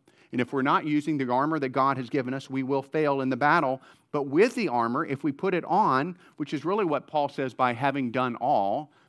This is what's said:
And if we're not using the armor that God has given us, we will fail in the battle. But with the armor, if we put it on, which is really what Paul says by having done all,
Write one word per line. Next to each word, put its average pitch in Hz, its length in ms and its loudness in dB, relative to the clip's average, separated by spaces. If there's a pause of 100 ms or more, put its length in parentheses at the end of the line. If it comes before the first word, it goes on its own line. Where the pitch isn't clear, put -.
(320)
And 120 100 -2
if 123 100 -4
we're 135 120 -2
not 156 240 2
using 151 320 0
the 123 120 -2
armor 147 280 2
that 135 100 2
God 135 280 2
has 127 120 -6
given 127 240 -2
us, 135 160 -10
we 135 140 -2
will 135 180 0
fail 143 400 0
in 131 80 0
the 131 80 0
battle. 147 460 2 (280)
But 147 120 -2
with 170 320 2
the 214 140 -2
armor, 120 360 0
if 139 180 -6
we 151 80 0
put 185 220 -2
it 170 120 -2
on, 175 520 2 (200)
which 151 180 -6
is 143 100 -6
really 196 200 0
what 147 200 -2
Paul 147 240 -2
says 131 240 -6
by 127 200 0
having 131 360 -2
done 127 280 -2
all, 123 540 -2 (180)